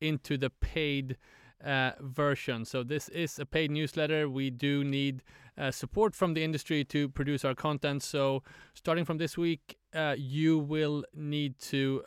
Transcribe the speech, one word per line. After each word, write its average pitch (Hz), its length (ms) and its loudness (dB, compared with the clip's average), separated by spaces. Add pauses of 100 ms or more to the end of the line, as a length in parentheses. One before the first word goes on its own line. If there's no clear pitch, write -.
into 151 360 0
the 131 140 0
paid, 139 640 -2 (480)
uh, 135 360 2
version. 135 640 0
So 127 180 -2
this 139 280 -4
is 165 280 -4
a 143 80 -6
paid 156 240 2
newsletter. 151 580 0
We 135 220 -2
do 143 320 2
need 139 400 0 (400)
uh, 135 80 0
support 202 440 0
from 170 200 2
the 160 80 0
industry 160 420 0
to 147 240 0
produce 139 400 -2
our 131 60 0
content. 143 480 -2
So 135 400 0 (320)
starting 165 300 0
from 160 140 -2
this 165 200 -4
week, 170 380 -2 (180)
uh, 151 240 0
you 156 400 4
will 147 460 0 (100)
need 147 380 -2 (180)
to, 135 360 2